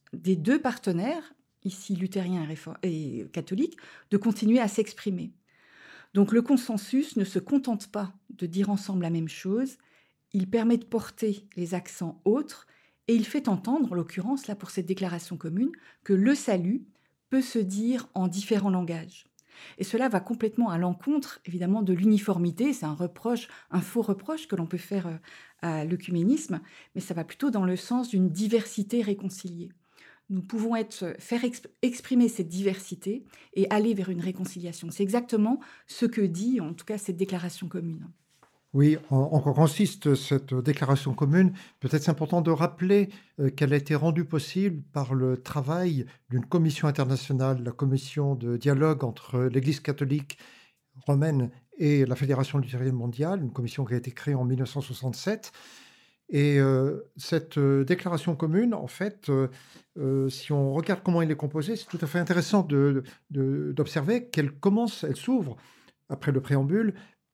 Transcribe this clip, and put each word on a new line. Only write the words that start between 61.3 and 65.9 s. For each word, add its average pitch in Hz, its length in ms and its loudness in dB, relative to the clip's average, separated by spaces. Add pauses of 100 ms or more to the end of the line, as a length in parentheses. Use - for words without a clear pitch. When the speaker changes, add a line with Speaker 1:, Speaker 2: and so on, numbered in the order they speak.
Speaker 2:
est 151 60 0
composée, 151 400 -2
c'est - 100 -10
tout 175 140 -8
à 160 60 -4
fait 160 120 0
intéressant 180 440 2
de, 139 400 4 (280)
de, 143 460 0
d'observer 175 540 0
qu'elle 147 200 0
commence, 208 540 0
elle 143 120 -2
s'ouvre, 196 400 -2 (520)